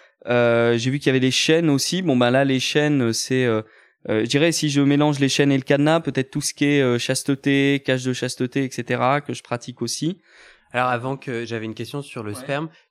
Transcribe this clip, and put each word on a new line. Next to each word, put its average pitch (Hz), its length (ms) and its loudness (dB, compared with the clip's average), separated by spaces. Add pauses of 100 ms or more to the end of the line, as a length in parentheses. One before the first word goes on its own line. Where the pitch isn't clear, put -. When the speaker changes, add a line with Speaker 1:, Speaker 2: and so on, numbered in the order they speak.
(260)
Speaker 1:
Euh, 117 500 4
j'ai 117 140 -2
vu 143 80 -2
qu'il - 80 -6
y 143 40 6
avait 131 100 2
les 127 100 2
chaînes 160 400 2
aussi. 143 320 0
Bon, 147 140 2
bah 123 160 4
là, 135 120 4
les 135 140 0
chaînes, 143 540 0
c'est, 131 320 -2
euh, 110 180 0 (460)
euh, 110 160 0
je 120 40 -4
dirais, 147 220 2
si 156 200 -2
je 139 100 2
mélange 143 400 2
les 139 80 2
chaînes 139 240 2
et 135 40 4
le 107 60 -2
cadenas, 147 380 2
peut-être 135 320 -4
tout 147 80 -4
ce - 120 -6
qui - 120 -2
est, 143 180 2
euh, 123 160 2
chasteté, 139 840 0
cage 127 200 -2
de 127 80 -2
chasteté, 127 520 -4
et 123 60 -6
cetera, 123 500 -2
que 123 140 -10
je - 80 -12
pratique - 400 -10
aussi. 147 360 -4 (540)
Speaker 2:
Alors, 123 160 0
avant 127 280 -4
que, 117 280 -8
j'avais 110 200 -8
une 110 100 -10
question 120 280 -10
sur 123 220 -14
le 104 80 -8
Speaker 1:
Ouais. 110 60 -12
Speaker 2:
sperme. 151 300 -6 (220)